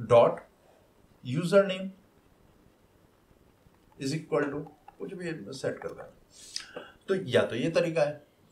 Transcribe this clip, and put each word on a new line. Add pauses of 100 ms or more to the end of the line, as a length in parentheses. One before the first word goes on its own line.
(120)
dot (800)
username (2000)
is
equal
to (360)
कुछ
भी (220)
set
कर
देना। (920)
तो
या
तो
ये
तरीका
है, (280)